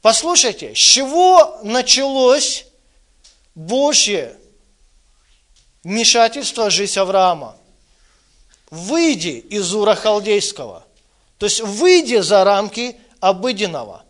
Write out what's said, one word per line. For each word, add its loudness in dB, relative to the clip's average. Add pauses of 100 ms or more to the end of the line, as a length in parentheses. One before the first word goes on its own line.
Послушайте, 0
с -6
чего 4
началось 0 (880)
Божье -2 (1500)
вмешательство 0
в 0
жизнь -4
Авраама? 0 (1120)
«Выйди -4
из -6
Ура 2
Халдейского». -4 (520)
То -8
есть -4
выйди 2
за 4
рамки -2 (240)
обыденного. -4